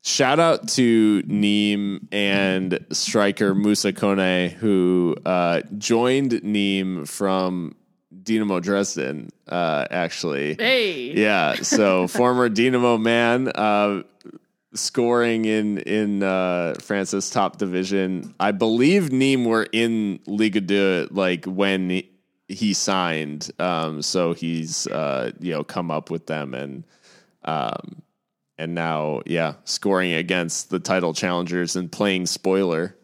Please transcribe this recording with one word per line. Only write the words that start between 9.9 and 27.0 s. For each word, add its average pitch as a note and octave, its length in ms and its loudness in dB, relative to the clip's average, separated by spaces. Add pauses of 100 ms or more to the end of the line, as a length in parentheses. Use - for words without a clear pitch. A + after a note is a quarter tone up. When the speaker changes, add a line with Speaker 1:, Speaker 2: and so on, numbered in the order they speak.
Speaker 1:
actually. D#2+ 680 -4
Speaker 2:
Hey. G#3 560 -2
Speaker 1:
Yeah, G#2 420 2
so F#2 520 2
Speaker 2:
<laughs> - 0 -
Speaker 1:
former B2 420 2
Dinamo A#2+ 520 2
man, A#2 480 2
uh, G#2 540 0 (680)
scoring A#2 720 0
in, G#2+ 340 0
in, G#2 440 -2
uh, F2+ 580 0
France's G2 480 -4
top G2 280 0
division. F#2 800 -2
I G2+ 120 2
believe B2 580 2
Nîmes C3 360 2
were A2+ 280 2
in A2 520 0
Ligue G#2 400 0
deux, F#2+ 460 2
like, F2+ 340 0
when F#2+ 440 0
he, F#2 200 -2 (380)
he G2 260 -2
signed. D#2+ 880 -2
Um, D#2+ 420 -2
so E2+ 320 0
he's, E2 540 -6
uh, C2+ 520 -4
you F2 120 -6
know, D2+ 140 -4
come E2+ 260 -6
up D#2 180 -6
with E2 180 -8
them D2+ 260 -6
and, C2+ 320 -10 (580)